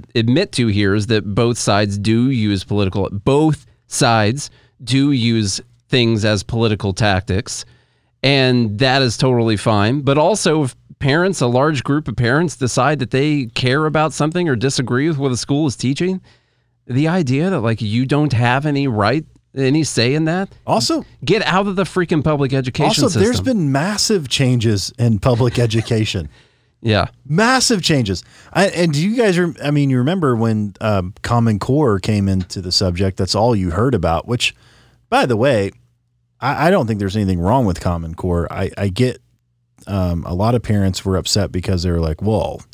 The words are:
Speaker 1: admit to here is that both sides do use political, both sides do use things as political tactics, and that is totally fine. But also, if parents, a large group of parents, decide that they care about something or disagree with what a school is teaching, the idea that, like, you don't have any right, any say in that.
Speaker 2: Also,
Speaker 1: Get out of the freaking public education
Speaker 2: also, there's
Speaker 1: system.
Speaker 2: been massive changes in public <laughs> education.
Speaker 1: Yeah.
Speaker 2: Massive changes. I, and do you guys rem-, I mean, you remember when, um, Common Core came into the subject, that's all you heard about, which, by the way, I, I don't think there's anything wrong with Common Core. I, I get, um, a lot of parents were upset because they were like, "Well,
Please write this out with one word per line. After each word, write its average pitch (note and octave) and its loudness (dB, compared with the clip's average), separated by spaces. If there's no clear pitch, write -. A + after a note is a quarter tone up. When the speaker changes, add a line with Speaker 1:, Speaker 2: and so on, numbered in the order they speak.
Speaker 1:
admit B2 2
to A#2+ 0
here G2+ 2
is G#2+ 0
that G#2 -2
both A#2+ 2
sides G2+ 0
do A2+ 2
use G#2+ 0
political, G2 -2
both D3 0
sides A#2 0
do C3+ 2
use A2+ 0
things A#2 2
as G#2+ 0
political G#2+ -2
tactics, F#2+ -2
and B2+ 2
that C3+ 2
is A#2+ 0
totally A#2 2
fine. A2 2
But C#3 2
also, D#3 2
if B2 -8
parents, E3 0
a C3 2
large C3 0
group D3 -2
of A#2 -8
parents, C3 0
decide C3+ 0
that B2+ -4
they C#3+ 0
care B2+ 0
about D#3 0
something E3 0
or C3+ 2
disagree B2+ -2
with D#3+ -2
what C3+ 0
a A#2+ -2
school C#3+ -2
is C3 -2
teaching, F3 -2
the C3+ 0
idea D#3+ 0
that, E3 -2
like, A2+ -2
you A2+ 0
don't D3 0
have B2 2
any C#3 0
right, A#2 0
any C3+ 2
say B2 0
in D#3 0
that. F3+ -2
Speaker 2:
Also, A3 0
Speaker 1:
Get F3 2
out F#3+ 0
of F#3+ -4
the F#3+ 0
freaking E3 0
public C#3+ 0
education C#3 0
Speaker 2:
also, F3 2
there's A3+ 2
Speaker 1:
system. F#3+ -2
Speaker 2:
been D3+ 0
massive F3+ 0
changes A#2 0
in A#2 2
public B2 2
<laughs> A#2+ 2
education. G#2+ -2
Speaker 1:
Yeah. G#2 0
Speaker 2:
Massive A3 2
changes. A#2+ 0
I, F#3+ 2
and E3+ 0
do D3+ 0
you A3 0
guys G#3 2
rem-, F3 0
I C#3+ -2
mean, C#3+ 2
you B2+ 2
remember C#3+ 2
when, G#2+ 0
um, G2 0
Common A#2 2
Core C3 2
came G#2 0
into F#2+ -2
the F#2 -8
subject, F#2 0
that's F#2 -2
all A2+ 2
you F#2 -2
heard A2+ 0
about, E2 -2
which, - -4
by B3+ 2
the A#2+ 0
way, G#2+ 2
I, C3+ -2
I F3+ 4
don't D#3+ 2
think G#2+ -2
there's G2 -4
anything F#2+ 0
wrong A2+ 2
with F2+ -2
Common E2 -6
Core. E2+ -2
I, F#2+ -6
I G2 -2
get, B2+ -2
um, F2+ -2
a - -6
lot G#2+ 0
of A2+ -2
parents G2 -2
were F#2+ 0
upset F2 -2
because F2+ -4
they F2+ 0
were E2+ 0
like, D#2 -2
"Well, F#2 -2